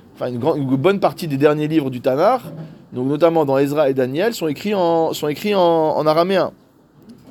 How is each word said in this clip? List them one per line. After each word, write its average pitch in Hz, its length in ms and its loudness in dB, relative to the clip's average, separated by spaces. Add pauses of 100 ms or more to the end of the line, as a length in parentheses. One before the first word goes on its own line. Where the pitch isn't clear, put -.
(140)
enfin 127 140 -6
une 123 100 -6
gran-, 151 160 0
une 135 220 -2
bonne 185 240 0
partie 165 280 -2
des 139 80 -4
derniers 151 320 2
livres 151 220 0
du 123 100 -8
Tanakh, 160 420 2 (500)
donc 123 140 -4
notamment 160 380 2
dans 135 140 0
Ezra 143 320 2
et 135 40 0
Daniel, 139 400 -2
sont 165 140 -4
écrits 202 260 -4
en, 165 380 0
sont 151 160 -4
écrits 202 260 -2
en, 190 60 2
en 160 460 2
araméen. 170 460 2 (800)